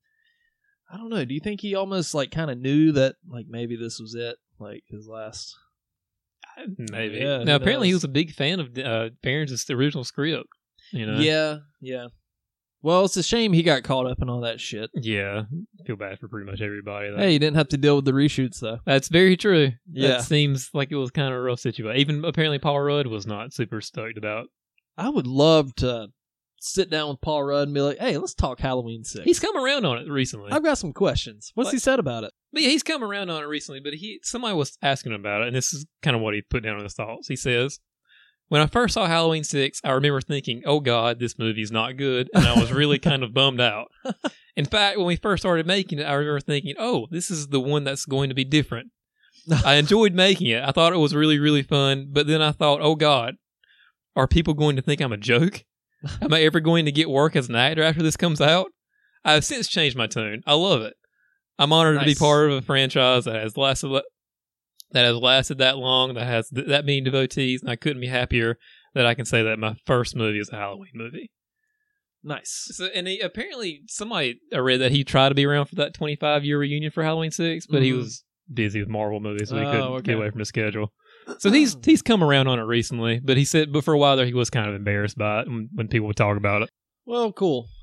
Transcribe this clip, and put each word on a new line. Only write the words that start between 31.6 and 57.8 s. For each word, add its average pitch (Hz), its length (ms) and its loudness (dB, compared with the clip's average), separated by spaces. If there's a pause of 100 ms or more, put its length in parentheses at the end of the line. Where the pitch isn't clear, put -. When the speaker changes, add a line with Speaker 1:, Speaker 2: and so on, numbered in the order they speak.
Speaker 1:
he 262 60 -2
Speaker 2:
Like, - 60 -2
Speaker 1:
said 262 160 2
about 120 240 -6
it? 104 100 -14 (200)
Speaker 2:
But 311 80 -2
yeah, 262 80 4
he's 294 140 2
come 302 200 -4
around 202 280 -6
on 160 120 -6
it 147 40 -10
recently, 147 340 -8
but 147 140 -8
he, 196 280 -14
somebody 233 320 -4
was 143 280 -2
asking 139 280 0
him 104 100 -6
about 104 200 -2
it, 120 60 -2
and 123 80 -4
this 131 180 -2
is 147 120 -12 (180)
kinda 127 160 2
what 110 160 -2
he 104 80 -4
put 117 200 -4
down 107 140 -6
in 104 60 -10
his 101 120 -12
thoughts. 113 320 -10
He 139 80 -6
says, 127 440 -2 (680)
"When 151 140 4
I 151 60 4
first 233 280 0
saw 220 100 2
Halloween 165 380 2
Six, 139 400 -2
I 135 80 -2
remember 135 300 2
thinking, 131 440 -6
'Oh 151 140 2
God, 120 400 0
this 120 180 -6
movie's 110 360 -2
not 120 240 -2
good,' 131 360 -2
and 165 140 6
I 139 120 4
was 117 120 2
really 143 280 2
kind 143 240 0
of 117 100 -6
bummed 131 280 2
out. 113 300 -2 (120)
Speaker 1:
<laughs> - 520 -10
Speaker 2:
In 147 100 -2
fact, 202 320 2
when 185 100 0
we 175 100 0
first 196 240 0
started 170 260 2
making 190 320 -2
it, 147 60 -6
I 147 80 -2
remember 147 260 0
thinking, 139 400 -4
'Oh, 214 320 -2
this 170 180 -6
is 151 200 -6
the 139 100 2
one 143 240 0
that's 139 220 -6
going 135 240 0
to 131 60 -6
be 131 100 0
different.' 139 460 -2 (340)
Speaker 1:
<laughs> - 400 0
Speaker 2:
I 143 100 6
enjoyed 196 400 6
making 185 320 4
it. 117 160 0
I 139 80 0
thought 170 220 4
it 180 40 2
was 147 160 4
really, 151 240 4
really 147 260 4
fun, 139 460 0
but 147 160 2
then 151 160 2
I 151 120 2
thought, 147 280 2
'Oh 156 140 4
God, 139 400 2 (800)
are 131 120 4
people 165 280 2
going 147 220 2
to 131 40 -2
think 147 200 -2
I'm 131 120 -2
a 104 40 -4
joke? 120 480 2 (560)
Am 302 100 0
I 156 120 4
ever 160 160 4
going 160 260 4
to 151 60 2
get 156 180 0
work 147 260 2
as 127 140 0
an 117 60 -4
actor 151 260 2